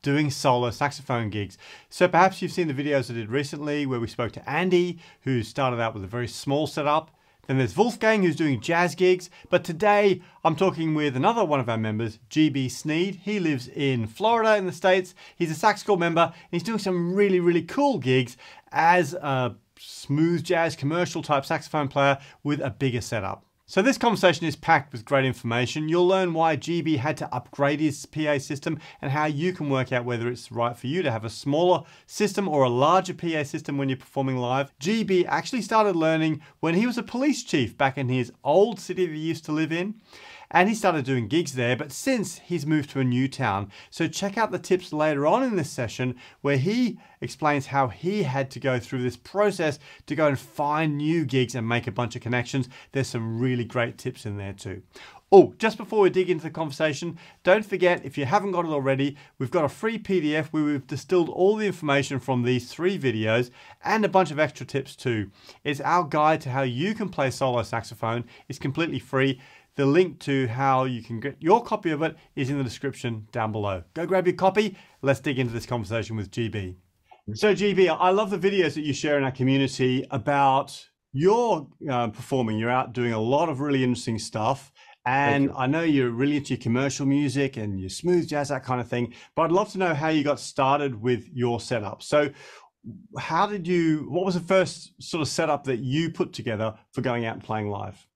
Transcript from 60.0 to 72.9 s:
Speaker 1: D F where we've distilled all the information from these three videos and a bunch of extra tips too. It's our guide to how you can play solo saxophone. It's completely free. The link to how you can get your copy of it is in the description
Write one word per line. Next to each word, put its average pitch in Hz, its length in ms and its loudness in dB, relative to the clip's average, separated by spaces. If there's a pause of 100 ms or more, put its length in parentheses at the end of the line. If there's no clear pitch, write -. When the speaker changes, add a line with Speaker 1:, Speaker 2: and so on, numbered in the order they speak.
Speaker 1:
D 147 140 0
F 156 180 -4
where 156 120 0
we've 147 200 -2
distilled 170 440 0
all 196 260 2
the 214 100 -2
information 143 540 0
from 123 240 0
these 123 280 0
three 180 280 -2
videos 113 500 0 (340)
and 208 220 0
a - 40 2
bunch 190 200 2
of 143 80 -6
extra 147 300 -2
tips - 280 -6
too. 107 360 -4 (320)
It's 143 180 -4
our 170 220 2
guide 151 380 2
to 135 100 -8
how 135 100 -2
you 135 320 -2
can 214 160 -4
play 139 220 -2
solo 123 320 0
saxophone. 117 600 -6 (220)
It's - 120 -12
completely 147 400 -4
free. 135 420 0 (340)
The 139 120 2
link 170 320 2
to 135 300 0
how 131 340 2
you 123 180 -4
can 113 180 -10
get 131 200 -8
your 208 240 4
copy 214 260 -4
of 151 140 -2
it 156 120 -2 (200)
is 135 160 -2
in 143 80 -2
the 135 40 -2
description 117 680 -6